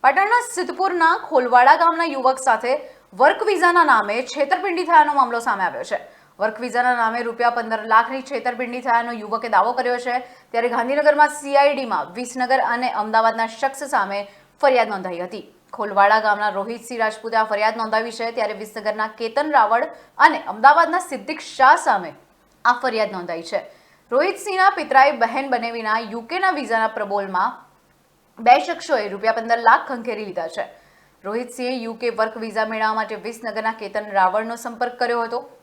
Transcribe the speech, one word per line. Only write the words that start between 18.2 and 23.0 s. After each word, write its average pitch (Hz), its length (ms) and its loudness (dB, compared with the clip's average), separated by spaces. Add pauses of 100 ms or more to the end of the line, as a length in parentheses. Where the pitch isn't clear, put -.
છે. 226 100 -6
ત્યારે 208 320 -4
વિસનગરના 214 560 -6
કેતન 277 380 -2
રાવળ 226 280 2 (320)
અને 294 240 4 (120)
અમદાવાદના 311 580 4
સિદ્દીક 311 400 -10
શાહ 269 320 6
સામે 190 260 0 (540)
આ 247 180 2
ફરિયાદ 220 360 -2